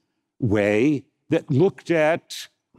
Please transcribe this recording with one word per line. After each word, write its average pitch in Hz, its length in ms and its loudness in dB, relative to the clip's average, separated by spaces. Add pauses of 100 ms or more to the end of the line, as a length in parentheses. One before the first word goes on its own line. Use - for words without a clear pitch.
(400)
way 107 640 0 (260)
that 160 200 -2
looked 160 420 0
at, 160 560 -2 (320)